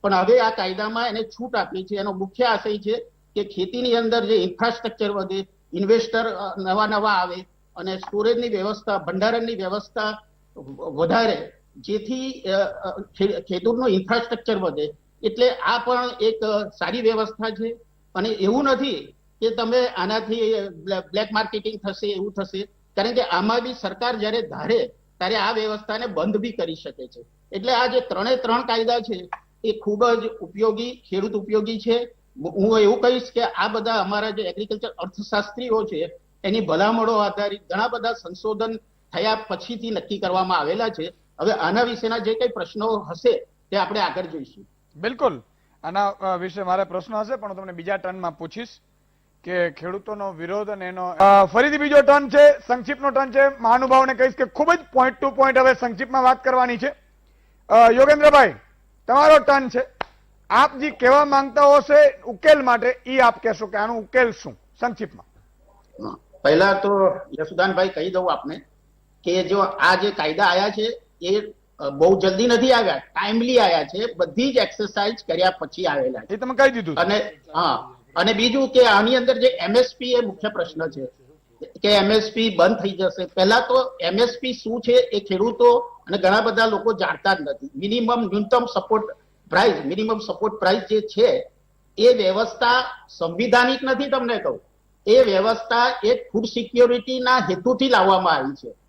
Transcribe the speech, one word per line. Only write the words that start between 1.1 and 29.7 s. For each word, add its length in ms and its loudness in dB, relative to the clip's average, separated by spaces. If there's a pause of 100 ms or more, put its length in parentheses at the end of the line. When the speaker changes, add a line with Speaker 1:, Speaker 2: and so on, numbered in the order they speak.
Speaker 1:
છૂટ 340 -10
આપી 280 -6
છે. 120 -8
એનો 160 -6
મુખ્ય 320 -4
આશય 340 -2
છે 160 -6 (400)
કે 100 -4
ખેતીની 520 0
અંદર 280 0
જે 100 2
ઇન્ફ્રાસ્ટ્રક્ચર 760 -2
વધે, 380 -6 (240)
ઇન્વેસ્ટર, 540 0
અ, 320 -8
નવા 280 0
નવા 260 0
આવે 340 -4 (300)
અને 220 -8
સ્ટોરેજની 500 -2
વ્યવસ્થા, 500 -4
ભંડારણની 560 -2
વ્યવસ્થા 680 -8 (560)
વધારે, 720 -2 (240)
જેથી, 560 -8
અ, 240 -6
અ, 440 -6
ખે-, 400 -4
ખેડૂતનું 500 -2
ઇન્ફ્રાસ્ટ્રક્ચર 680 -2
વધે. 380 -4 (280)
એટલે 280 0
આ 280 -2
પણ 320 -2 (100)
એક, 240 -2
અ, 240 -2
સારી 340 -6
વ્યવસ્થા 480 -2
છે. 260 -8 (380)
અને 140 -4
એવું 360 0
નથી 500 -2 (260)
કે 100 0
તમે 360 0
આનાથી 680 -2 (140)
બ્લે-, 320 -6
બ્લેક 320 -6
માર્કેટિંગ 480 -4
થશે, 280 -8
એવું 240 -6
થશે, 360 -10 (280)
કારણ 160 -2
કે 100 0
આમાં 400 0
બી 180 -10
સરકાર 360 -6
જ્યારે 260 -4
ધારે 440 -2 (320)
ત્યારે 180 -2
આ 160 0
વ્યવસ્થાને 540 -6
બંધ 300 -4
બી 160 -4
કરી 220 -6
શકે 320 -16
છે. 180 -20 (280)
એટલે 200 -4
આ 140 2
જે 140 0
ત્રણે 360 -2
ત્રણ 260 -2
કાયદા 380 -2
છે 300 -10 (340)
એ 80 -2